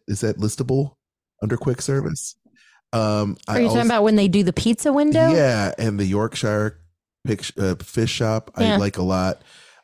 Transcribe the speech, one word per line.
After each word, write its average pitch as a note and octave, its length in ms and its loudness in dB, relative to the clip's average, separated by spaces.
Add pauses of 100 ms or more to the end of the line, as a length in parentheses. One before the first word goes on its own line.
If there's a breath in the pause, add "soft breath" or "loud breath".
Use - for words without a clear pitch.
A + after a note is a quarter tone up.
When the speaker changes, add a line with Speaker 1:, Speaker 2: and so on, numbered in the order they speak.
Speaker 1:
is G2+ 140 -6
that A2 180 -2
listable B2+ 560 -2 (480)
under A2 140 -2
quick B2 260 -4
service? C#3 540 -4 (560 soft breath)
Um, G#2+ 440 0 (120)
Speaker 2:
Are G#2+ 80 -2
Speaker 1:
I - 40 2
Speaker 2:
you A#3+ 60 4
talking - 140 2
Speaker 1:
also A#3 80 2
Speaker 2:
about G#3 160 2
when A3 120 4
they G3+ 120 4
do F#3+ 160 2
the - 80 0
pizza A#3+ 400 0
window? D4+ 380 4
Speaker 1:
Yeah, A#2 460 2
and G#2 220 -2
the G2+ 60 0
Yorkshire G#2+ 760 -2 (480)
pic-, - 320 -4
uh, F#2+ 180 0
fish - 340 -4
shop A2 440 -2
I - 100 -2
Speaker 2:
Yeah. G#2+ 120 2
Speaker 1:
like G2 220 0
a F2+ 40 -2
lot. F#2 400 -2 (420 soft breath)